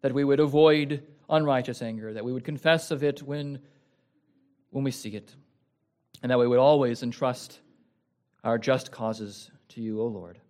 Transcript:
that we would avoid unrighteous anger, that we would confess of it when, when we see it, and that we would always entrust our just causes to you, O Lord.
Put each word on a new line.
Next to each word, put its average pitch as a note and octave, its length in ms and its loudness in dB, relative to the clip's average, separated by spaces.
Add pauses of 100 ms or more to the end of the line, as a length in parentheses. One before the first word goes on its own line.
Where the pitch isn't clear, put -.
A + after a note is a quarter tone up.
that C3+ 120 -2
we C#3 100 0
would C#3 160 2
avoid D3+ 640 4 (260)
unrighteous C#3 520 0
anger, A2 320 -10
that G#2+ 100 -8
we B2 80 -6
would B2+ 120 -6
confess D#3+ 480 0
of C#3+ 120 -4
it C#3+ 180 -2
when, C#3+ 380 -8 (1120)
when C#3 120 -4
we C3+ 80 -2
see A2 180 -12
it, G2+ 260 -14 (880)
and B2 80 -2
that B2+ 80 4
we A#2+ 80 4
would B2 120 4
always C3 440 4
entrust B2 560 -6 (840)
our A#2 140 0
just B2+ 340 -2
causes A2 600 -8 (180)
to A#2 120 -14
you, A2 200 -6
O A2+ 40 -2
Lord. F#2+ 340 -10 (100)